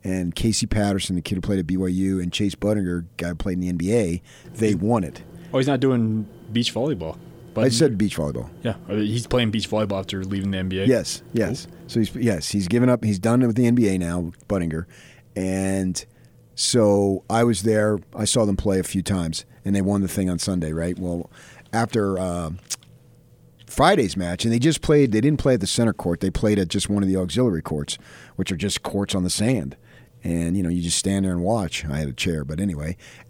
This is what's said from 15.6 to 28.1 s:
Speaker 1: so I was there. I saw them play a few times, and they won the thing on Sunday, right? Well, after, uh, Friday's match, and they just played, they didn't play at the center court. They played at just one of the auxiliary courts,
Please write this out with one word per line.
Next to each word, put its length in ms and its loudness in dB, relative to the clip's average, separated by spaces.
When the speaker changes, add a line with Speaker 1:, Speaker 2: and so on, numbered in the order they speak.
Speaker 1:
so 760 4
I 140 2
was 200 2
there. 360 2
I 120 -2
saw 180 2
them 120 2
play 220 0
a 60 0
few 180 -2
times, 420 -2
and 100 0
they 80 2
won 180 2
the 80 0
thing 220 0
on 80 -2
Sunday, 340 -2
right? 240 -2
Well, 340 -6
after, 460 0
uh, 320 -4
Friday's 500 2
match, 280 -4
and 80 2
they 60 2
just 240 2
played, 300 4
they 80 4
didn't 180 2
play 160 2
at 60 0
the 60 -2
center 260 2
court. 260 -2
They 120 0
played 280 2
at 100 0
just 200 -2
one 160 0
of 40 2
the 80 2
auxiliary 460 0
courts, 360 -6